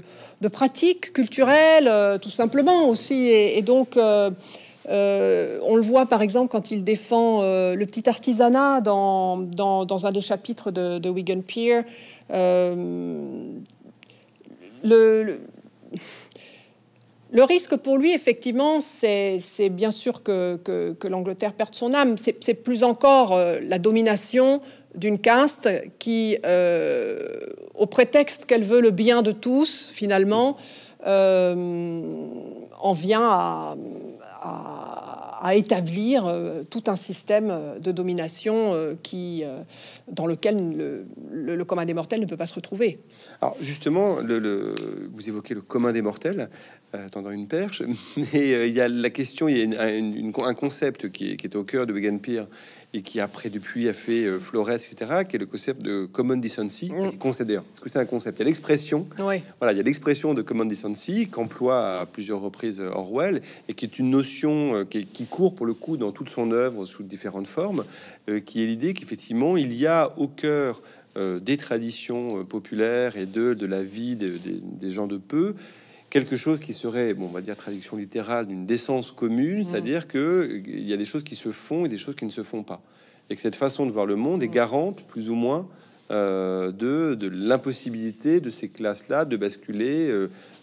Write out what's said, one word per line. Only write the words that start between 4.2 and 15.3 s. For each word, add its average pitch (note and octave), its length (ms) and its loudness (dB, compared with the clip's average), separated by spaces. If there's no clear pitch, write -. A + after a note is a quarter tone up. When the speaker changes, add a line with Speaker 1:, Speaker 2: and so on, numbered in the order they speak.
Speaker 1:
euh, G3 760 2
on A3 120 4
le A3+ 60 8
voit B3 240 6
par A3+ 160 4
exemple A#3+ 300 2
quand G#3+ 200 -2
il G3+ 120 -2
défend, A3 580 2
euh, F#3 320 2
le G3+ 120 -2
petit A3 220 -2
artisanat B3 760 4
dans, G3 560 2
dans, F#3+ 480 0
dans F#3 200 -2
un G3+ 60 0
des G3+ 100 0
chapitres G3 500 -4
de, F3 280 -2
de F3+ 100 -2
Wigan F#3 320 -2
Pier. A#3 400 2
Euh, F3 1120 0
le, A3 400 8
le, G3 160 -4